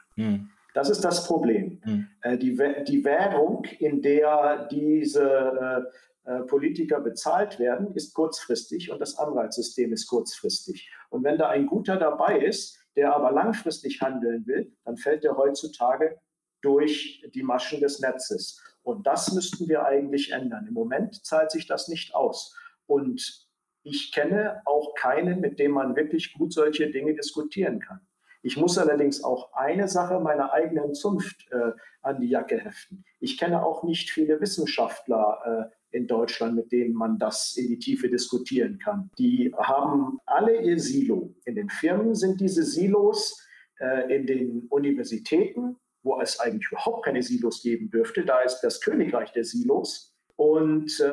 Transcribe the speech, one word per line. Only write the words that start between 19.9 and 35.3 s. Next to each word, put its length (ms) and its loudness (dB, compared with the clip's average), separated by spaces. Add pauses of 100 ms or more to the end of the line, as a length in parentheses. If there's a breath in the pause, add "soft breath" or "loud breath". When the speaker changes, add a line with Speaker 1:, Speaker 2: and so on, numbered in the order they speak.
Speaker 2:
ändern. 340 -6
Im 80 -8
Moment 500 -4
zahlt 280 2
sich 160 -4
das 180 -4
nicht 300 -8
aus. 400 -2 (300 loud breath)
Und 600 -2 (380)
ich 280 -8
kenne 520 0
auch 300 0
keinen, 460 0
mit 180 -4
dem 140 4
man 240 0
wirklich 380 -2
gut 180 -2
solche 400 2
Dinge 220 -2
diskutieren 640 -4
kann. 200 -16 (420 soft breath)
Ich 140 -4
muss 220 2
allerdings 460 2
auch 300 -4
eine 340 0
Sache 320 0
meiner 320 0
eigenen 420 0
Zunft, 560 -4
äh, 220 0 (300 loud breath)
an 180 -2
die 80 0
Jacke 300 0
heften. 460 -14 (140)
Ich 200 -6
kenne 260 0
auch 180 -2
nicht 280 -2
viele 300 2
Wissenschaftler, 1300 0